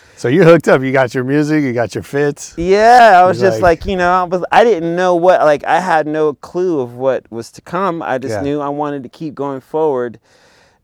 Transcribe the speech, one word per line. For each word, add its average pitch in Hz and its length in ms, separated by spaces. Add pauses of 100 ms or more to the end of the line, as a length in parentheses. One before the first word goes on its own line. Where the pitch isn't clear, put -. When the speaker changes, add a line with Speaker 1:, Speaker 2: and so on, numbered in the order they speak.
(180)
Speaker 1:
So - 100
you 160 160
hooked 165 240
up, 165 160
you 131 80
got 131 240
your 127 80
music, 147 400
you 127 100
got 117 220
your 104 80
fits. 143 540
Speaker 2:
Yeah, 208 640
I 180 40
was 185 160
Speaker 1:
You're 190 80
Speaker 2:
just 185 120
Speaker 1:
like 170 200
Speaker 2:
like, - 60
you 196 100
know, 175 140
I 185 120
was, 175 280
I 190 120
didn't 170 320
know 180 200
what, 170 260
like, 147 240
I 160 140
had 165 260
no 151 300
clue 175 440
of 123 160
what 123 360
was 113 220
to - 80
come. 170 420
I 127 160
just 120 160
Speaker 1:
Yeah. 101 60
Speaker 2:
knew 143 200
I 143 80
wanted 143 340
to - 60
keep 156 240
going 135 280
forward. 127 580 (640)